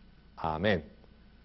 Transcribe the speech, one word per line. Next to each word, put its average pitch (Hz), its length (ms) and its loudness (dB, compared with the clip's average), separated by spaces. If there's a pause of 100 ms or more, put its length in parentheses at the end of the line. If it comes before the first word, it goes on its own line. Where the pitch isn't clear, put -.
(360)
"Amén". 82 480 0 (600)